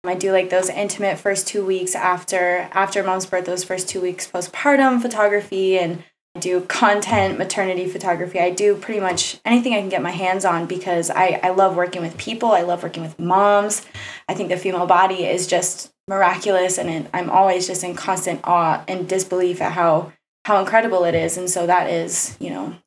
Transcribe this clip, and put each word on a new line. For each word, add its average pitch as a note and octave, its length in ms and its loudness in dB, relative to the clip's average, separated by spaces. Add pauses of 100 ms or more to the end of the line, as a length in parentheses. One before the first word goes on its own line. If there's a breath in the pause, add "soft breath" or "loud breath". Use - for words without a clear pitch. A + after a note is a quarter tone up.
I F3+ 100 -2
do, F#3 180 0
like, F#3 180 2
those F#3 200 2
intimate G3+ 480 -2
first G3 280 -2
two G#3 180 -2
weeks F#3 300 -2
after, F3+ 800 0
after G3 300 0
mom's F#3+ 240 -2
birth, F3+ 180 -2
those F3+ 200 -4
first F#3 240 -6
two F#3+ 120 -6
weeks F3+ 300 -4
postpartum C4 720 2
photography, G#3 760 2
and E3+ 240 -2 (320)
I F3 60 -10
do F3+ 220 0
content G#3 760 2
maternity F#3 480 -2
photography. F3+ 540 -4
I F3+ 100 2
do G3+ 260 2
pretty G#3 240 -6
much F#3 440 -2
anything A#3+ 300 2
I G#3 60 0
can G3 100 -6
get F3+ 120 -2
my F3 100 -2
hands F#3 340 -2
on E3+ 200 2
because F3 440 -2
I, F#3 320 2
I F#3 80 2
love F#3 260 4
working F3+ 260 -2
with E3 140 -8
people. A3+ 360 0
I F3+ 100 6
love F3 200 -2
working E3 200 -8
with D#3+ 160 -12
moms. G3+ 680 2 (440 loud breath)
I - 60 -4
think A3 140 -4
the F3+ 80 -2
female F3+ 300 -2
body F#3 400 4
is F3 200 0
just - 460 -2 (160)
miraculous, F#3 720 2
and F3 100 -4
it, D#3+ 240 -6
I'm F3+ 180 -4
always F3+ 360 4
just F3 180 -6
in F3 100 -6
constant F3 500 -4
awe E3+ 440 2
and F#3 200 -4
disbelief F#3 520 0
at E3 120 -2
how, E3 400 0 (340)
how G#3 140 4
incredible G3+ 440 2
it E3+ 100 2
is. E3 220 0
And F#3 140 -4
so F3 160 0
that F3 240 2
is, E3 500 -4
you - 100 -6
know F#3 240 -8 (120)